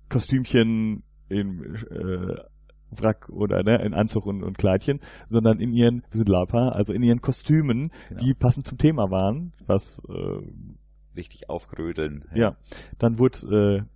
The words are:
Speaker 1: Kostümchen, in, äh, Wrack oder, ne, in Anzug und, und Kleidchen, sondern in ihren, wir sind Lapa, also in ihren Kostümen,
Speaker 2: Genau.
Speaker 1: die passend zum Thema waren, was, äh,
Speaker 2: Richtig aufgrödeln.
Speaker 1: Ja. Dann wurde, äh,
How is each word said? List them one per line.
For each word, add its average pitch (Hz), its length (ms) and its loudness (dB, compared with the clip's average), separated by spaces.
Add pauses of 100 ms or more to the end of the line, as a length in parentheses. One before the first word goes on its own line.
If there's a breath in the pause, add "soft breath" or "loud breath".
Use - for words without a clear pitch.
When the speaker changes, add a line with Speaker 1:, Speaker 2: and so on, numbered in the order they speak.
Speaker 1:
Kostümchen, 113 960 0 (260)
in, 98 460 -6 (140)
äh, 92 540 -8 (500)
Wrack - 360 -2
oder, 95 340 0
ne, 107 200 4
in 104 100 -2
Anzug 107 320 0
und, 101 180 -6
und 92 140 -8
Kleidchen, 101 420 0 (300 loud breath)
sondern 113 320 4
in 120 100 0
ihren, 120 400 4
wir 107 60 -4
sind 107 120 2
Lapa, 107 400 2
also 104 240 0
in 110 100 0
ihren 123 180 4
Kostümen, 147 680 0 (180 loud breath)
Speaker 2:
Genau. 92 120 -14
Speaker 1:
die 131 120 2
passend 127 340 0
zum 131 100 -10
Thema 143 320 2
waren, 107 440 0 (120)
was, - 440 -2
äh, 50 320 -8 (760)
Speaker 2:
Richtig - 340 -16
aufgrödeln. 80 720 -8 (100)
Speaker 1:
Ja. 110 220 0 (420 loud breath)
Dann 117 220 2
wurde, 104 640 2
äh, - 120 -14